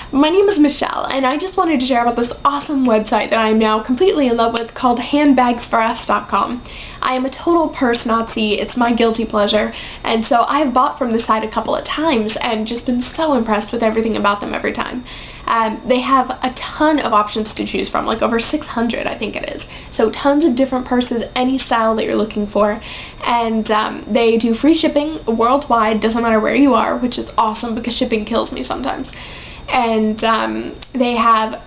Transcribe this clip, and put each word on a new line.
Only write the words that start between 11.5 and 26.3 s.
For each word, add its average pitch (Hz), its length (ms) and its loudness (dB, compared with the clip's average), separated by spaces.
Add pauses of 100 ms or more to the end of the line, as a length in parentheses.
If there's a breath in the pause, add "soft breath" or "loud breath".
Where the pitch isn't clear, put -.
couple - 220 -4
of - 100 -4
times 254 560 0
and 220 280 -2
just 240 180 -8
been 247 140 0
so 311 320 -2
impressed 220 400 0
with 233 100 -2
everything 220 340 0
about 208 240 0
them - 140 -6
every 208 180 -4
time. 240 320 -6 (440 loud breath)
Um, 226 400 0
they 247 120 4
have 254 300 2
a 254 260 -4
ton 302 420 0
of 220 140 -2
options 214 420 0
to 208 100 -4
choose 202 240 -4
from, - 160 -2
like, 220 160 -2
over 226 200 2
six 302 260 -4
hundred, 233 400 -2
I - 100 -6
think - 200 -6
it - 120 -8
is. - 140 -10 (300 loud breath)
So 226 180 0
tons 285 340 0
of 254 120 2
different 262 300 0
purses, 247 360 0 (140)
any 254 200 0
style 226 380 0
that 220 100 -2
you're - 120 0
looking 208 320 -2
for. 208 320 0 (440 loud breath)
And, 226 460 0
um, 214 420 -2
they 226 260 4
do 226 180 0
free 302 200 4
shipping 302 520 0
worldwide, 226 720 2
doesn't 226 200 0
matter 226 200 2